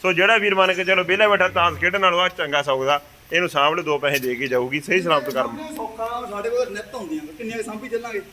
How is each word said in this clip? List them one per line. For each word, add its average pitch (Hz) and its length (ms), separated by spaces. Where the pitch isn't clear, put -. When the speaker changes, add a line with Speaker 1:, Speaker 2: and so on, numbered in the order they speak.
Speaker 1:
ਸੋ 185 100
ਜਿਹੜਾ 196 240
ਵੀਰ 202 180
ਮੰਨ 185 200
ਕੇ 180 100
ਚਲੋ 185 200
ਵਿਹਲਾ 202 240
ਬੈਠਾ 190 200
ਤਾਂਸ 170 300
ਖੇਡਣ 180 220
ਨਾਲੋਂ 180 200
ਆ 180 80
ਚੰਗਾ 147 340
ਸੌਦਾ, 143 400
ਇਹਨੂੰ 170 160
ਸਾਂਭ 151 260
ਲਓ, 175 80
ਦੋ 147 160
ਪੈਸੇ 139 200
ਦੇ 127 160
ਕੇ 131 120
ਜਾਊਗੀ, 127 340
ਸਹੀ 175 220
ਸਲਾਮਤ 160 220
ਕਰ 143 80
Speaker 2:
ਸਾਂਭਣੇ 117 440
ਸੌਖਾ, 226 540
ਸਾਡੇ 208 200
ਕੋਲ 240 220
ਨਿੱਤ 214 220
ਹੁੰਦੀਆਂ, 294 320
ਕਿੰਨੀਆਂ 233 200
ਕੁ 214 60
ਸਾਂਭੀ 214 240
ਚੱਲਾਂਗੇ। 226 320